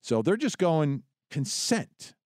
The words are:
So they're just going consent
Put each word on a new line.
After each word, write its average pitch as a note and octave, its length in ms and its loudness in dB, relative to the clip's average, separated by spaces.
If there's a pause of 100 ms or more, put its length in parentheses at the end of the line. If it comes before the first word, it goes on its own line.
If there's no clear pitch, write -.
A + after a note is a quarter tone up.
So A2+ 220 0
they're F3+ 160 2
just C4+ 180 -2
going D#3 460 2 (280)
consent - 840 -4 (140)